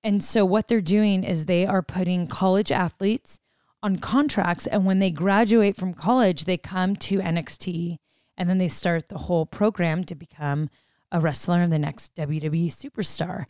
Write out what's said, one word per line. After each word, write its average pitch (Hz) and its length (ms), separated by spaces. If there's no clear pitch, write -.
And 202 180
so 214 220
what 196 240
they're 233 120
doing 196 440
is 156 220
they 180 200
are 190 160
putting 180 460
college 190 420
athletes 196 680
on 196 140
contracts, 214 680
and 196 180
when 190 160
they 190 100
graduate 202 640
from 180 200
college, 202 500
they 180 120
come 185 400
to 196 240
N 170 160
X - 200
T, 170 420
and 180 120
then 185 100
they 180 100
start 165 400
the 185 100
whole 165 280
program 180 580
to 165 100
become 147 560
a 175 100
wrestler 165 400
and 170 120
the 156 60
next - 360
W 156 260
W 156 240
E 170 40
superstar. - 800